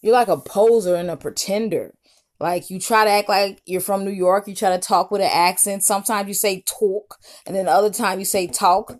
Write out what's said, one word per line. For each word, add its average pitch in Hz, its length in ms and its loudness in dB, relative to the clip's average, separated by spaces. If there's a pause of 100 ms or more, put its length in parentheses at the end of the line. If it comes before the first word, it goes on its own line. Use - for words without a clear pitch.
You're 214 120 2
like 240 140 4
a 180 100 2
poser 202 580 2
and 175 140 -4
a 165 80 -8
pretender. 190 760 -4 (460)
Like, 175 300 -4
you 185 100 -10
try 220 260 2
to 214 40 4
act 202 200 2
like 196 360 0
you're 185 140 -4
from 196 240 -2
New 196 80 -6
York. 190 360 0
You 196 80 -14
try 190 160 0
to 185 80 0
talk 185 320 0
with 202 100 -2
an 180 100 2
accent. 185 520 0
Sometimes 202 440 -2
you 202 60 -10
say 190 280 -2
talk, - 560 -4 (280)
and - 100 -10
then 190 100 -2
the 170 60 0
other 196 180 4
time 190 300 -2
you 190 60 -8
say 185 220 -2
talk. 185 520 0